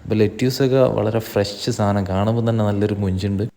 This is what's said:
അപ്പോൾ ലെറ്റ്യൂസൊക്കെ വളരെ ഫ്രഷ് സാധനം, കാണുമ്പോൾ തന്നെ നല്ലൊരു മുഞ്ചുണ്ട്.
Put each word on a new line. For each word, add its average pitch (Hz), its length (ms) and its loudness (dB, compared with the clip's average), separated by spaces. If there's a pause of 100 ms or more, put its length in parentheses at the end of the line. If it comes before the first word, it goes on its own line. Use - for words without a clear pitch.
അപ്പോൾ 107 200 -2
ലെറ്റ്യൂസൊക്കെ 127 600 2 (160)
വളരെ 107 240 0 (100)
ഫ്രഷ് - 460 -2
സാധനം, 101 340 2
കാണുമ്പോൾ 110 380 0
തന്നെ 113 200 0
നല്ലൊരു 101 340 0
മുഞ്ചുണ്ട്. 98 400 -2 (140)